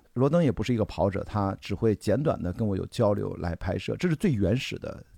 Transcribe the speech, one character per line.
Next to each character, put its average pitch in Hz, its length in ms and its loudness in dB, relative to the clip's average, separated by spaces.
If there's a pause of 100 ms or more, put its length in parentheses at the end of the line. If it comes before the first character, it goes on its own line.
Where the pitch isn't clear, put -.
(140)
罗 127 140 2
登 170 160 4
也 131 80 4
不 - 120 -2
是 123 100 0
一 117 40 2
个 107 60 2
跑 85 260 2
者， 95 140 -4
他 98 380 -2
只 - 140 -6
会 110 180 4
简 104 280 2
短 - 200 0
的 87 100 -2
跟 110 160 -2
我 98 80 0
有 90 120 -2
交 104 260 2
流 101 220 -2
来 85 220 -4
拍 95 200 -4
摄， 104 200 -4
这 180 120 0
是 156 60 2
最 - 160 2
原 101 260 2
始 - 220 -8
的 - 240 -12 (140)